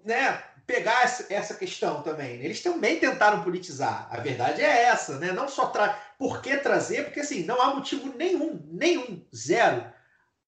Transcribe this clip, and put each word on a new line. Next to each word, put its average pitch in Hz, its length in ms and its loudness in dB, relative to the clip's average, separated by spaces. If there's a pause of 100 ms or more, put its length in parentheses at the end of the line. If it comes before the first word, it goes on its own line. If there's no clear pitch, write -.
né, 240 400 0 (220)
pegar 214 380 4
essa, - 280 -2
essa 196 240 -2
questão 175 460 -4
também, 135 360 -6
né? 123 80 -8
Eles 202 160 -6
também 320 380 0
tentaram 208 440 4
politizar. 139 680 -4
A 120 80 -8
verdade 127 420 -2
é 262 220 6
essa, 220 340 2
né? 175 140 -4
Não 247 160 -2
só 262 200 -2
tra-, 208 320 0 (180)
por - 240 -4
que 277 160 0
trazer, 226 480 0
porque, - 160 -8
assim, 220 220 -4
não 226 160 0
há 269 140 4
motivo 269 420 -6
nenhum, 302 560 0
nenhum, 240 520 0 (120)
zero, 147 480 2 (640)